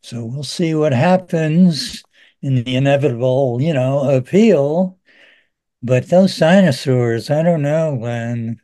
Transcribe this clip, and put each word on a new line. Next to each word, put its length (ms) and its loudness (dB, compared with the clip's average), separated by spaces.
So 220 -12
we'll 200 -10
see 300 -4
what 180 0
happens 1120 0
in 220 -2
the 140 -4
inevitable, 840 0
you 140 -2
know, 340 -2
appeal. 920 0
But 260 0
those 280 4
dinosaurs, 960 2
I 120 0
don't 200 0
know, 340 -2
Glenn. 680 -6